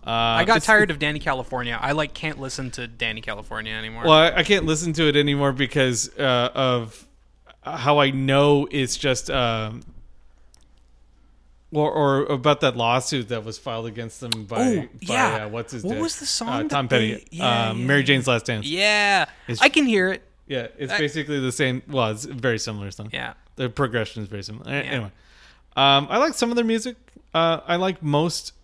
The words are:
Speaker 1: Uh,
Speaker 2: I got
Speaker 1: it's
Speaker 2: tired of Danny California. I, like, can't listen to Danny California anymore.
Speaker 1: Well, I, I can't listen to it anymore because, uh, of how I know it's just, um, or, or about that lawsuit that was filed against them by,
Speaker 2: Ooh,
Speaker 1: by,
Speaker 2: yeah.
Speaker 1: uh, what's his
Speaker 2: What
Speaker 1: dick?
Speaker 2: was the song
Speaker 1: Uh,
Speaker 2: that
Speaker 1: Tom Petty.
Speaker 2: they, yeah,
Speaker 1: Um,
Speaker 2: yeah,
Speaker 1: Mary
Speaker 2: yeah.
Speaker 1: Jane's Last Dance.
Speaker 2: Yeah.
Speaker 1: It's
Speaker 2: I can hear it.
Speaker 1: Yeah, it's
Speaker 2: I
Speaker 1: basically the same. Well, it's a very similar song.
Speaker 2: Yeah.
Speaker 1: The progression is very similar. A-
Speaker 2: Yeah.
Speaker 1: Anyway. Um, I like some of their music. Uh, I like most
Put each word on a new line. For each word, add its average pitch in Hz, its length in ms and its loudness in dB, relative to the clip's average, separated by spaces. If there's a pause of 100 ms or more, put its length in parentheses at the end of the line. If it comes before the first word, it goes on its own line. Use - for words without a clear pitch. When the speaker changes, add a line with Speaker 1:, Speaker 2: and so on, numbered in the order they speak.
Speaker 1:
Uh, - 60 -10
Speaker 2:
I 113 340 2
got 226 120 4
Speaker 1:
it's - 100 -2
Speaker 2:
tired 208 240 6
of 147 80 -4
Danny 147 200 -2
California. 123 600 -4
I, 139 120 0
like, 151 200 -2
can't 151 260 -8
listen 135 320 -8
to 123 160 -10
Danny 113 340 -6
California 110 520 -8
anymore. 110 300 -10
Speaker 1:
Well, 156 100 8
I, 160 240 8
I 175 60 2
can't 196 240 2
listen 156 260 -2
to 160 140 2
it 143 80 4
anymore 143 380 2
because, 127 560 0 (100)
uh, 127 340 2
of 123 540 -2 (560)
how 147 360 2
I 139 120 4
know 139 580 4
it's 135 260 -2
just, - 360 -2
um, 113 500 -2 (1900)
or, 151 180 2
or 139 340 4
about 143 360 2
that 131 140 2
lawsuit 120 540 0
that 113 160 -6
was 113 120 -12
filed 113 280 -8
against 113 340 -10
them 113 260 -8
by, 202 220 -2
Speaker 2:
Ooh, 208 140 0
Speaker 1:
by, 123 60 -10 (140)
Speaker 2:
yeah. 185 440 -2
Speaker 1:
uh, 107 40 -10
what's 113 220 -8
his 120 120 -10
Speaker 2:
What 196 100 -4
Speaker 1:
dick? 107 80 -4
Speaker 2:
was - 180 -6
the - 60 -12
song - 240 -4
Speaker 1:
Uh, 123 140 -2
Speaker 2:
that 302 60 -4
Speaker 1:
Tom 139 180 -2
Petty. 117 260 2
Speaker 2:
they, - 180 -12
yeah, 120 380 0
Speaker 1:
Um, 113 100 -4
Speaker 2:
yeah, 120 80 -2
Speaker 1:
Mary 143 140 4
Speaker 2:
yeah. 127 40 0
Speaker 1:
Jane's 135 220 2
Last 120 180 0
Dance. 107 220 -4
Speaker 2:
Yeah. 202 580 2 (220)
Speaker 1:
It's - 140 0
Speaker 2:
I 294 80 8
can 294 160 4
hear 196 260 4
it. - 120 -6 (240)
Speaker 1:
Yeah, 123 200 -4 (100)
it's 135 140 -6
Speaker 2:
I 202 60 -2
Speaker 1:
basically 147 420 -2
the 127 120 0
same. 131 360 0
Well, 123 240 2
it's 110 140 -8
a 139 80 -12
very 120 260 0
similar 101 320 -8
song. 107 220 -12
Speaker 2:
Yeah. 123 200 -8 (220)
Speaker 1:
The 127 140 -4
progression 113 540 -2
is 98 40 -10
very 101 160 -10
similar. 110 260 -14
A- 135 140 -4
Speaker 2:
Yeah. - 80 -6
Speaker 1:
Anyway. 113 200 -4 (680)
Um, 139 320 6
I 202 80 0
like 285 160 2
some 240 160 0
of 240 80 -2
their 233 80 2
music. 226 320 -2 (360)
Uh, 165 320 2
I 170 120 0
like 185 260 -2
most 151 480 0 (120)